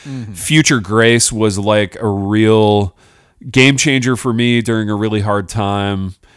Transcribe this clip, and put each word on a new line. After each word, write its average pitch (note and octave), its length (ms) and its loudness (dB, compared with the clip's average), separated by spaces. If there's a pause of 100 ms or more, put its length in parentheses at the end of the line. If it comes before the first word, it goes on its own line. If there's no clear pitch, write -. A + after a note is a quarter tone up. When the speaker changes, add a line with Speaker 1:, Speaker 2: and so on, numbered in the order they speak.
Speaker 1:
Mm-hmm. B2+ 300 -12
Speaker 2:
Future D3+ 460 2
Grace A2+ 520 2
was, G#2+ 260 0
like, G#2 420 0
a A2+ 80 -4
real G#2 880 2 (540)
game C3+ 260 4
changer C3 400 0
for B2 160 -4
me A#2+ 300 0
during A2 280 -2
a G#2+ 40 -2
really G#2+ 260 -2
hard G2+ 280 -2
time. G2+ 680 -4 (220)